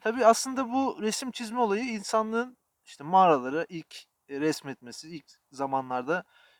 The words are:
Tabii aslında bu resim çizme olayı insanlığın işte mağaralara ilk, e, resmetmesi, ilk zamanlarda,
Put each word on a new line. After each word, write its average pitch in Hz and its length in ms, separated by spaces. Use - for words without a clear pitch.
Tabii 226 260
aslında 240 460
bu 262 300
resim 220 280
çizme 226 300
olayı 220 240
insanlığın 226 720
işte - 200
mağaralara 160 640
ilk, - 360
e, 139 120
resmetmesi, 143 760
ilk 143 100
zamanlarda, 135 720